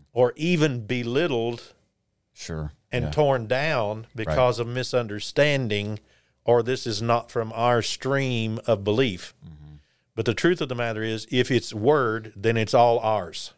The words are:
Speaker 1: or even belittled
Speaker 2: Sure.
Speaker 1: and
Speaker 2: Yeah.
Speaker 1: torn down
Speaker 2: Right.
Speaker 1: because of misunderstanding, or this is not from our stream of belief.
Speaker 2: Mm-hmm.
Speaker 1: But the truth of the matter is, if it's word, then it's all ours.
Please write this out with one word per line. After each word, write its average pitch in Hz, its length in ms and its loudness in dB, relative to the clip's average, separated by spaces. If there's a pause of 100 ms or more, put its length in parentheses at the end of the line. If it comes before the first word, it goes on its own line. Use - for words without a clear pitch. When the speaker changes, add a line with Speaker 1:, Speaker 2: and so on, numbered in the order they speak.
(120)
Speaker 1:
or 123 240 4
even 151 500 0
belittled 120 840 -2 (640)
Speaker 2:
Sure. 78 380 -8 (200)
Speaker 1:
and 127 140 -2
Speaker 2:
Yeah. 76 40 -4
Speaker 1:
torn 135 360 2
down 123 560 -2
Speaker 2:
Right. - 140 -20
Speaker 1:
because 120 420 2
of 117 80 -4
misunderstanding, 117 1300 -2 (460)
or 120 180 4
this 123 240 -2
is 107 140 -4
not 117 300 0
from 110 240 -4
our 120 260 4
stream 120 840 -2
of 101 180 2
belief. 107 480 0 (120)
Speaker 2:
Mm-hmm. 76 320 -20 (380)
Speaker 1:
But 113 120 -2
the 117 80 2
truth 175 260 0
of 147 80 -4
the 127 60 -6
matter 117 280 -4
is, 110 280 -4
if 127 200 2
it's 117 240 0
word, 113 600 0
then 113 220 2
it's 110 160 0
all 120 260 6
ours. 107 580 -4